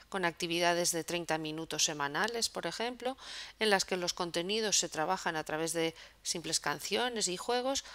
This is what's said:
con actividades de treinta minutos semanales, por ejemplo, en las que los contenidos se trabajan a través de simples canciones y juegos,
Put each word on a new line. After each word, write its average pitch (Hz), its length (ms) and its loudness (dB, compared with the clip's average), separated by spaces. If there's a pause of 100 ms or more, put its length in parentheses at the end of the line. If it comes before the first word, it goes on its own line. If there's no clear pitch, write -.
con 185 180 0
actividades 170 680 2
de 165 140 -2
treinta 170 320 0
minutos 156 480 -2
semanales, 165 640 0
por - 180 -4
ejemplo, 240 500 -4 (420)
en 220 100 4
las 196 160 6
que 196 100 0
los 175 180 0
contenidos 185 640 0
se 170 120 2
trabajan 165 480 0
a 156 80 -2
través 160 260 0
de 165 240 0 (260)
simples 160 380 -2
canciones 202 680 0
y 180 80 -2
juegos, 247 580 0